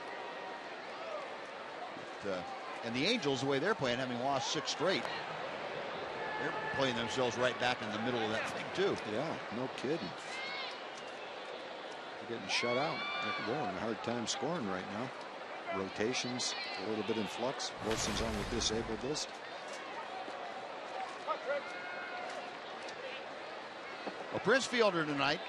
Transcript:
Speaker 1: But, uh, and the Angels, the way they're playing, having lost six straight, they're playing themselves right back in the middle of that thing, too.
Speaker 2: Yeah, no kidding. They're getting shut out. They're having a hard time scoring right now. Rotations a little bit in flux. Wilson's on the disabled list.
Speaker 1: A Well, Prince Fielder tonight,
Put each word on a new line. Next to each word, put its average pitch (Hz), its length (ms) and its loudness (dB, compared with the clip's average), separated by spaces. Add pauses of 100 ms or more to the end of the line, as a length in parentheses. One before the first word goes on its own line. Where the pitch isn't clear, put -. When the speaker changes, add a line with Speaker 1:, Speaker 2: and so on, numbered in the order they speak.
(2250)
Speaker 1:
But, 101 100 0
uh, 90 80 -2 (440)
and 117 100 0
the 135 120 4
Angels, 147 340 4
the 139 60 2
way 139 120 6
they're 196 160 6
playing, 120 220 4
having 127 240 0
lost 135 300 2
six 151 200 0
straight, 151 320 4 (1400)
they're 147 120 0 (220)
playing 131 200 4
themselves 117 420 2
right 120 220 4
back 123 240 4
in 107 80 -2
the 107 80 0
middle 120 200 2
of 107 120 2
that - 180 2
thing, - 240 -2
too. 175 220 4 (180)
Speaker 2:
Yeah, 135 140 2 (300)
no 127 200 0
kidding. 147 220 2 (2250)
They're 117 100 -2
getting 95 120 -4
shut 120 280 4
out. 147 200 4 (480)
They're 110 100 2
having 139 220 0
a - 20 0
hard 110 240 0
time 117 220 0
scoring 143 460 0
right 92 120 0 (100)
now. - 840 -4
Rotations 123 760 2 (280)
a 104 60 0
little 107 140 2
bit 107 140 2
in 107 100 2
flux. - 440 0 (140)
Wilson's 107 360 2
on 113 120 2
the 104 220 0
disabled 110 520 2
list. 151 220 0 (2000)
Speaker 1:
A - 3000 -4
Well, - 120 0
Prince 233 220 8
Fielder 196 400 6
tonight, 143 440 4